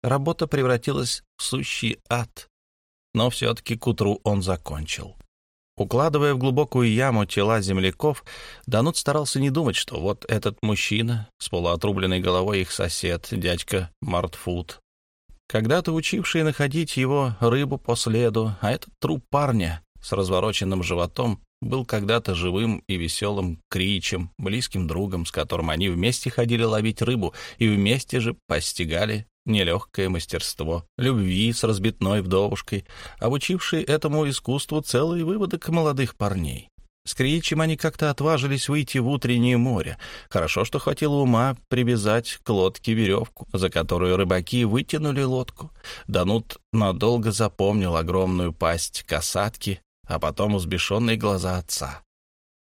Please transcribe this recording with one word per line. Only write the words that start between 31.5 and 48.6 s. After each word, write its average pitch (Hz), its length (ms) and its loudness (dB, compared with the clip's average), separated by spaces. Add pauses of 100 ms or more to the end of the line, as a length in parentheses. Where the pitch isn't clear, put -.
с - 120 -2
разбитной 101 580 0
вдовушкой, 98 640 0 (340)
обучившей 151 640 0
этому 151 460 0
искусству 139 520 -2
целый 165 420 0
выводок 185 460 -2
молодых 151 480 2
парней. 90 520 -2 (380)
С - 80 -8
Кричем 156 480 0
они 160 140 2
как-то 156 340 0
отважились 139 580 0
выйти 139 300 0
в 120 100 2
утреннее 123 480 4
море. 117 400 2 (320)
Хорошо, 98 380 0
что 147 120 -2
хватило 143 360 0
ума 127 420 4 (120)
привязать 117 760 2
к - 80 -4
лодке 95 420 2
верёвку, 110 600 0
за 92 180 2
которую 87 460 2
рыбаки 92 480 2
вытянули 143 580 0
лодку. 131 500 -4 (340)
Данут 95 520 0 (140)
надолго 107 600 2
запомнил 98 640 2
огромную 90 560 0
пасть - 520 -2